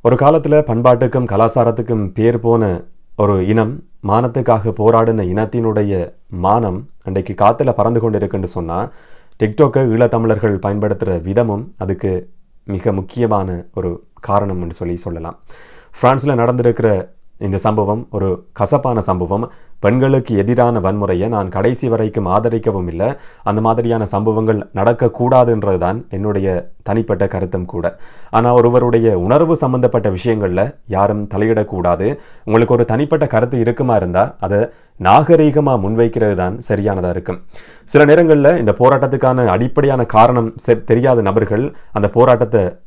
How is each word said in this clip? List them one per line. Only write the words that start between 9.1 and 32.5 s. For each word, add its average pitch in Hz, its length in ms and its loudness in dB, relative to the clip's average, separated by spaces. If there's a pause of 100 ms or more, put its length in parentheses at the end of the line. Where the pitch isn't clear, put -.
TikTok-ஐ 120 480 2
ஈழத்தமிழர்கள் 113 680 2 (100)
பயன்படுத்துற 101 560 -2
விதமும் 107 460 -2 (100)
அதுக்கு 95 520 -4 (340)
மிக 101 280 -4
முக்கியமான 95 840 -4
ஒரு 90 300 -6 (100)
காரணம் 101 480 -2
என்று 82 140 -10
சொல்லி 87 220 -6
சொல்லலாம். 82 420 -10 (600)
பிரான்ஸ்ல 131 340 2
நடந்திருக்கிற 117 760 0 (280)
இந்த 98 200 -4
சம்பவம் 107 540 -2
ஒரு 95 400 -4
கசப்பான 120 500 -2
சம்பவம். 95 500 -4 (280)
பெண்களுக்கு 127 580 2
எதிரான 120 420 2
வன்முறையை 95 480 -2
நான் 104 220 -4
கடைசி 117 400 -2
வரைக்கும் 110 380 -2
ஆதரிக்கவும் 107 600 -2
இல்லை. 95 260 -2 (300)
அந்த 104 180 -2
மாதிரியான 117 440 0
சம்பவங்கள் 107 680 -2
நடக்கக்கூடாதுன்றது 113 1040 2
தான் 95 320 -4
என்னுடைய 98 600 -4 (140)
தனிப்பட்ட 101 440 -2
கருத்தும் 92 380 -4
கூட. 87 320 -6 (320)
ஆனா, 120 240 2
ஒருவருடைய 117 680 4
உணர்வு 151 360 2
சம்பந்தப்பட்ட 123 540 0
விஷயங்கள்ல 101 680 -2 (120)
யாரும் 104 400 -2
தலையிடக்கூடாது. 104 880 -2 (280)
உங்களுக்கு 113 280 2